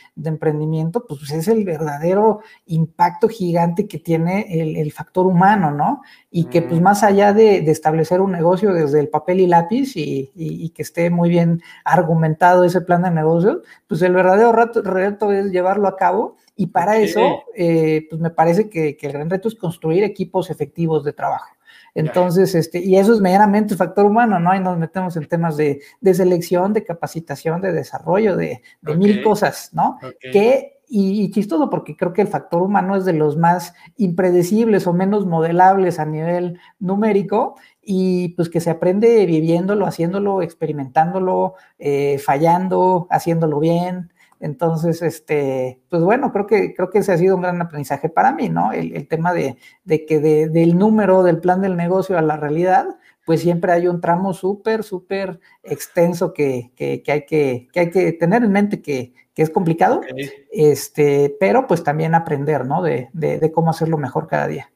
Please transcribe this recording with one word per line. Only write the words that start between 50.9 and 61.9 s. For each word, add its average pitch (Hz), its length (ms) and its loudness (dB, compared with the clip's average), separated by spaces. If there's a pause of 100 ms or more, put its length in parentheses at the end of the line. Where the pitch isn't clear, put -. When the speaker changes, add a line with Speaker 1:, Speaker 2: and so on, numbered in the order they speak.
Speaker 1:
del 165 160 2
plan 180 220 0
del 190 160 -2
negocio 180 400 -2
a 160 60 2
la 151 140 0
realidad, 170 500 0 (380)
pues, 165 160 0
siempre 175 300 0
hay 175 160 2
un 175 140 -2
tramo 180 320 -2
súper, 208 500 -4
súper 190 560 -10 (240)
extenso 175 680 -2
que, 131 420 -4
que, 139 280 -6
que 151 80 -4
hay 147 160 -2
que, 135 440 -2
que 175 100 -2
hay 170 100 0
que 175 220 2
tener 180 300 2
en 208 80 2
mente 202 300 0
que, 127 320 -8 (220)
que 156 80 2
es 156 80 -2
complicado, 196 480 2
Speaker 2:
Ok. - 80 -12 (440)
Speaker 1:
este, 143 880 2
pero, 220 280 2
pues, 170 160 0
también 160 320 -2